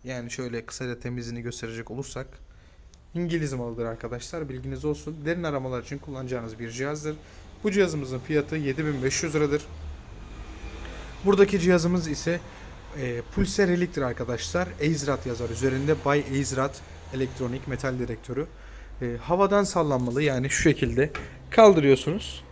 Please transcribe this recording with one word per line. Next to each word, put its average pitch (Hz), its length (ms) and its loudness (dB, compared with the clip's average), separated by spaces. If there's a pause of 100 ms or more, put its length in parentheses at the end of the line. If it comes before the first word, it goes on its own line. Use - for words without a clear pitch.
Yani 123 260 -8
şöyle 117 360 -6
kısaca 123 340 -6
temizliğini 120 420 -6
gösterecek 117 480 -8
olursak, 131 360 -8 (880)
İngiliz 165 380 -2
malıdır 120 320 -4
arkadaşlar, 120 640 -6
bilginiz 131 360 -8
olsun. 151 400 -4
Derin 170 180 -2
aramalar 131 400 -2
için 143 160 -10
kullanacağınız 127 600 -6
bir 117 120 -6
cihazdır. 151 460 -4 (480)
Bu 214 60 4
cihazımızın 156 480 0
fiyatı 151 380 0
yedi 147 300 0
bin 139 160 -2
beş 135 200 0
yüz 156 120 -2
liradır. 147 280 2 (1600)
Buradaki 196 360 8
cihazımız 175 480 4
ise, 165 320 -2 (600)
e, 120 220 -2 (120)
Pulse 196 340 4
Relic'tir 175 340 2
arkadaşlar. 123 640 -2 (120)
Aizrat 143 460 0
yazar 117 240 -4
üzerinde, 135 540 2
By 143 300 2
Aizrat 127 460 0 (340)
elektronik 131 540 -4
metal 127 300 -4
direktörü. 123 480 -4 (560)
E, 120 200 -4
havadan 190 420 4
sallanmalı, 135 580 2
yani 135 280 2
şu - 120 0
şekilde 143 480 4 (400)
kaldırıyorsunuz. 165 1000 8